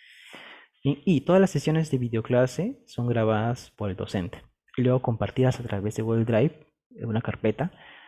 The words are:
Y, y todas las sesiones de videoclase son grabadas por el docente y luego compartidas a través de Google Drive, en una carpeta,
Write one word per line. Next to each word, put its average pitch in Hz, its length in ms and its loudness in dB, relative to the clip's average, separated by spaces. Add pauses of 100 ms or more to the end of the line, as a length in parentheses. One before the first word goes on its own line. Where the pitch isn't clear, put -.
(880)
Y, 139 200 -2
y 160 160 4
todas 185 180 4
las 190 80 4
sesiones 156 420 0
de 139 60 0
videoclase 123 920 0
son 120 220 -4
grabadas 113 640 0
por 104 180 -8
el 92 80 -6
docente - 460 -6 (340)
y 131 60 0
luego 123 180 2
compartidas 127 580 0
a 120 40 -10
través 104 340 -4
de 113 60 -4
Google 113 240 0
Drive, 117 420 0 (220)
en 220 180 -10
una 113 140 -2
carpeta, 113 500 -2 (360)